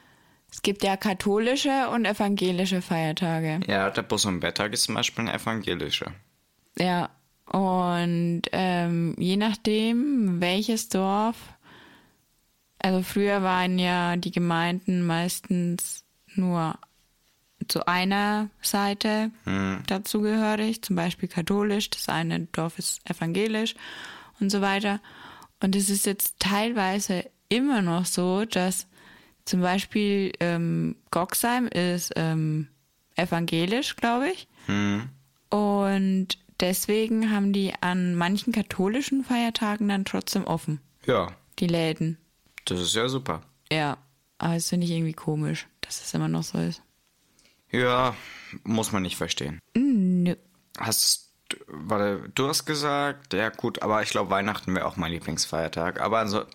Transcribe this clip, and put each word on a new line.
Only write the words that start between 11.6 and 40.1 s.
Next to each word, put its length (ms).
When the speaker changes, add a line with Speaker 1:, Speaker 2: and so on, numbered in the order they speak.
Speaker 1:
also 240
früher 400
waren 360
ja 380
die 140
Gemeinden 760
meistens 1000
nur 440
zu 180
einer 600
Seite 680
Speaker 2:
Hm. 420
Speaker 1:
dazugehörig, 960
zum 140
Beispiel 320
katholisch, 640
das 180
eine 320
Dorf 260
ist 300
evangelisch 680
und 100
so 120
weiter. 380
Und 160
es 140
ist 160
jetzt 320
teilweise 880
immer 320
noch 240
so, 400
dass 400
zum 160
Beispiel, 800
ähm, 560
Goxheim 560
ist, 500
ähm, 520
evangelisch, 800
glaub 260
ich. 260
Speaker 2:
Hm. 420
Speaker 1:
Und 880
deswegen 680
haben 220
die 280
an 340
manchen 380
katholischen 720
Feiertagen 640
dann 160
trotzdem 400